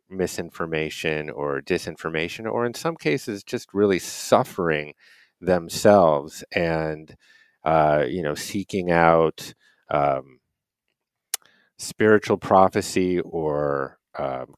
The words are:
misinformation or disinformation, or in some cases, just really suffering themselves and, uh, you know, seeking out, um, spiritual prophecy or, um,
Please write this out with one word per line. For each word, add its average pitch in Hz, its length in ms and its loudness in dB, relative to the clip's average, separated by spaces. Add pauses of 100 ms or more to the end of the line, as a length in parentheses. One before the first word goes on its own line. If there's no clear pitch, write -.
(100)
misinformation 80 1200 -4
or 69 300 -6
disinformation, 82 880 -6
or 117 160 -2
in 120 80 -6
some 165 220 -8
cases, 131 480 -6
just - 280 -10
really 98 280 2
suffering 82 960 0 (460)
themselves 85 1000 4 (100)
and, 80 600 -4 (480)
uh, 76 460 4
you 87 140 -4
know, 73 120 -2
seeking 95 560 -6
out, 82 640 4 (340)
um, 67 520 -2 (1400)
spiritual 107 600 2
prophecy 92 840 2
or, 73 800 -4 (200)
um, 65 400 -8